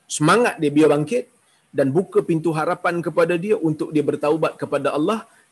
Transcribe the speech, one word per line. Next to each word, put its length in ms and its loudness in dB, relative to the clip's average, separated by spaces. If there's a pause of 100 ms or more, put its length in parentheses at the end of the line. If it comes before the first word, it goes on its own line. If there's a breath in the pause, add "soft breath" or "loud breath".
(160)
semangat 460 2
dia 160 0
biar 180 6
bangkit, 360 -4 (400)
dan 160 0 (100)
buka 220 -2 (100)
pintu 220 -2
harapan 480 -2
kepada 400 0
dia 160 -2
untuk 400 0
dia 80 4
bertaubat 560 -2
kepada 320 -2
Allah 320 -2 (280 soft breath)